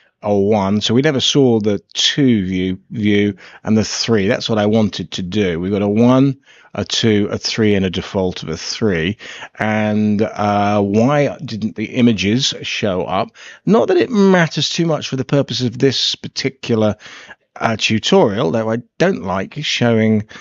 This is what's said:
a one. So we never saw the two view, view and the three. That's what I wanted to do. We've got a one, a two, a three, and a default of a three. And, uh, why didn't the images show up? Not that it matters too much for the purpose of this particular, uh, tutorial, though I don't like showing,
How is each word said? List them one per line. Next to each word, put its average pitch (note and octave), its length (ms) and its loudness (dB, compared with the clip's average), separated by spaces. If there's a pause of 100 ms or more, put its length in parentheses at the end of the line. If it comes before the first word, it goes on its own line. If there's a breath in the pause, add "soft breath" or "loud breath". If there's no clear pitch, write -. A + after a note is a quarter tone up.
(220 soft breath)
a G#2 160 0
one. G2+ 420 2
So A2+ 140 0
we B2+ 80 4
never C#3 180 0
saw B2 400 2
the G#2 200 0 (140)
two A#2+ 520 2
view, F#2 340 -2 (120)
view G#2 460 0 (260 loud breath)
and A2 120 0
the G#2+ 80 2
three. G2+ 440 0
That's - 200 -2
what A2 120 0
I G#2 80 2
wanted G#2+ 440 0
to F#2+ 120 -8
do. F2+ 360 -2
We've F#2+ 120 -4
got G2 100 0
a G2+ 80 0
one, B2+ 480 4 (380 soft breath)
a G2+ 100 -4
two, G#2 460 0
a G#2+ 80 -4
three, G#2+ 340 0
and F#2+ 140 2
a - 20 -2
default F#2 540 -4
of - 60 -10
a D#2 80 -6
three. F#2+ 600 -2 (400 loud breath)
And, G#2+ 640 0
uh, G#2 600 0
why A2+ 600 2
didn't A2 320 -8
the G#2+ 200 -8
images A#2 640 2
show F#2 420 -4
up? - 280 -4 (340 loud breath)
Not A3 220 4
that F#4 100 2
it - 140 0
matters F#3 580 2
too E3+ 160 -2
much D3 240 -2
for C3+ 60 -4
the C3 100 -4
purpose B2+ 360 -2
of B2 180 -4
this C3+ 340 0
particular, - 840 -2 (580 loud breath)
uh, A2+ 220 -2
tutorial, B2 760 2
though A2+ 180 -2
I A2+ 80 -2 (220)
don't F3+ 240 0
like F#2+ 400 -4
showing, A2 640 2 (140 loud breath)